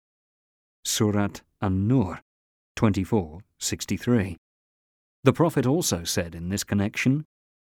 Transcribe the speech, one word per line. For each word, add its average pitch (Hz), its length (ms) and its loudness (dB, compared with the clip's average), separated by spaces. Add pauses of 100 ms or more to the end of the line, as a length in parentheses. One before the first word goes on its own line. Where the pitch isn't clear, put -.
(840)
Surat 104 600 0 (180)
An-Nur, 98 600 0 (540)
twenty-four 95 640 0 (160)
sixty-three. 95 800 -2 (840)
The 127 100 6
Prophet 151 320 2
also 127 380 0
said 85 320 -4
in 85 140 -6
this 98 160 -2
connection, 117 600 0 (380)